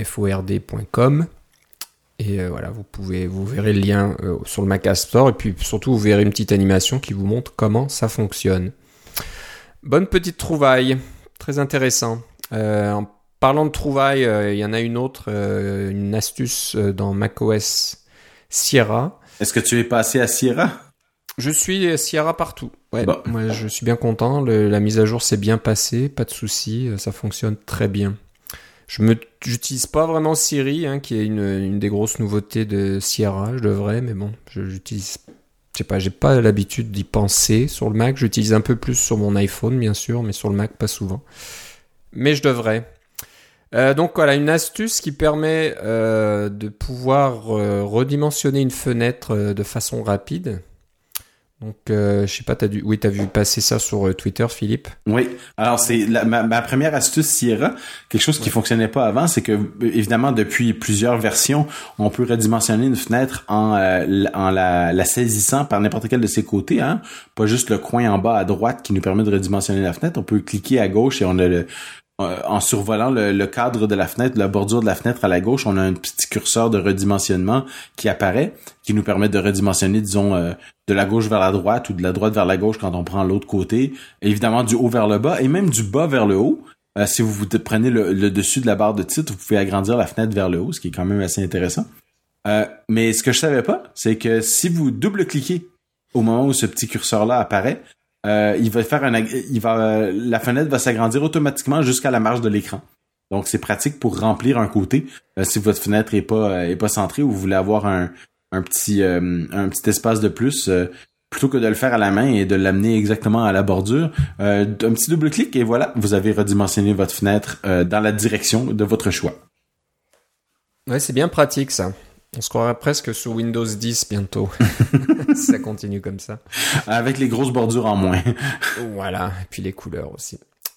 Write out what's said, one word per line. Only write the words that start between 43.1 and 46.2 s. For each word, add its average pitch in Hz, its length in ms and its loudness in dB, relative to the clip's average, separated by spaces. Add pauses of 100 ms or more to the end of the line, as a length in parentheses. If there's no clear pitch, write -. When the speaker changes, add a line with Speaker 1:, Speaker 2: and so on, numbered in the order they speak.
Speaker 1:
Euh, 131 180 4
donc 160 220 2
voilà, 147 200 4
une 147 140 2
astuce 165 540 -2
qui 156 100 -6
permet, 156 680 0
euh, 107 680 0